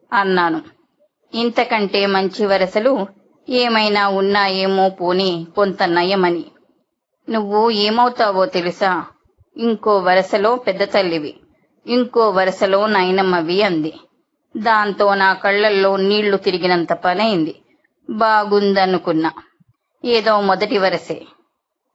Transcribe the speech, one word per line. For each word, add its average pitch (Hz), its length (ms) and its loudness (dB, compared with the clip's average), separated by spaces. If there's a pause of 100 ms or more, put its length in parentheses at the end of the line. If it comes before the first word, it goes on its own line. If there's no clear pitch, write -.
(140)
అన్నాను. 180 480 0 (720)
ఇంతకంటే 226 720 -2
మంచి 190 400 -2
వరసలు 196 600 0 (420)
ఏమైనా 220 580 0
ఉన్నాయేమో, 190 840 0
పోనీ 180 680 -2
కొంత 202 280 0
నయమని. 175 640 0 (840)
"నువ్వు 214 420 0
ఏమవుతావో 214 760 0
తెలుసా? 180 580 -2 (540)
ఇంకో 220 400 0
వరసలో 190 580 2
పెద్ద 202 280 -4
తల్లివి, 180 500 -2 (540)
ఇంకో 233 420 2
వరసలో 190 580 0
నాయనమ్మవి" 185 760 0
అంది. 160 300 -2 (640)
దాంతో 208 560 0
నా 190 200 2
కళ్ళల్లో 196 640 2
నీళ్లు 202 400 0
తిరిగినంత 180 560 -2
పనైంది. 180 640 -2 (540)
బాగుందనుకున్నా. 196 1200 0 (760)
ఏదో 220 360 2
మొదటి 202 360 0
వరసే. 175 440 -2 (720)